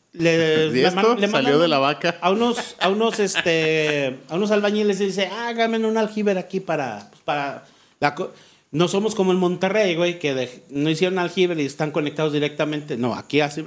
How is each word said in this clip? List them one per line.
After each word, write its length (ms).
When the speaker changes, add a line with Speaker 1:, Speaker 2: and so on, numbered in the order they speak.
Speaker 1:
le, 540
Speaker 2:
¿Y 60
Speaker 1:
le 160
Speaker 2:
esto? 80
Speaker 1:
man-, 240
le 80
Speaker 2:
¿Salió 160
Speaker 1:
mandan 180
Speaker 2:
de 60
la 100
vaca? 420
Speaker 1:
a 100
unos, 500
a 100
unos, 280
este, 1000
a 80
unos 140
albañiles 500
y 60
dice, 260
"Ah, 160
háganme 300
un 180
aljibe 420
aquí 220
para, 500
pues, 120
para 420
la 160
co-". 180
No 160
somos 260
como 180
en 60
Monterrey, 580
güey, 220
que 160
de-, 340
no 220
hicieron 280
aljibe 420
y 60
están 260
conectados 420
directamente. 640
No, 160
aquí 260
hace-, 260